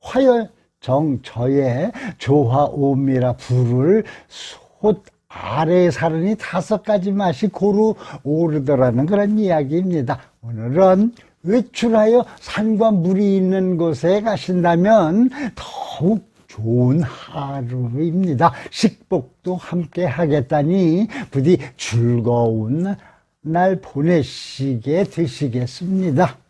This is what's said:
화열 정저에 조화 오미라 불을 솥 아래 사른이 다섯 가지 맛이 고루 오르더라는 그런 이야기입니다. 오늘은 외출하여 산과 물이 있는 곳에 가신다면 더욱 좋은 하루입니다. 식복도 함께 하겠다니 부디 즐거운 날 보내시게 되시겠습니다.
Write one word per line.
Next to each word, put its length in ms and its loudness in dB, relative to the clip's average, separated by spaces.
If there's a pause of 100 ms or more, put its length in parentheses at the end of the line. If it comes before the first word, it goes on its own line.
화열 500 2 (280)
정저에 1120 -2 (280)
조화 480 2
오미라 720 0
불을 640 2 (240)
솥 760 -4 (340)
아래 540 2
사른이 480 -2
다섯 460 -4
가지 260 0
맛이 380 0
고루 480 2 (260)
오르더라는 840 2
그런 320 0
이야기입니다. 840 0 (220)
오늘은 720 2 (300)
외출하여 840 2 (140)
산과 540 0
물이 440 2
있는 400 0
곳에 440 0
가신다면 1080 2 (260)
더욱 720 -4 (160)
좋은 560 0
하루입니다. 1500 -2 (180)
식복도 840 -4
함께 480 -6
하겠다니 1040 0 (240)
부디 260 2 (180)
즐거운 1160 0 (460)
날 400 0
보내시게 1200 -2
되시겠습니다. 1300 -2 (140)